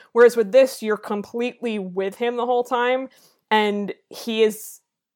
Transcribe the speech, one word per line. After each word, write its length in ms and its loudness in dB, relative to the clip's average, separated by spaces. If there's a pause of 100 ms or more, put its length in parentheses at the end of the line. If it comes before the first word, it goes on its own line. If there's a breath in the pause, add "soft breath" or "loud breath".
(120)
Whereas 240 6
with 160 -2
this, 320 4
you're 140 -2
completely 840 -6
with 360 -6
him 200 -4
the 100 -4
whole 180 0
time. 460 -2 (400 soft breath)
And 440 0 (160)
he 340 -2
is 380 -4 (340)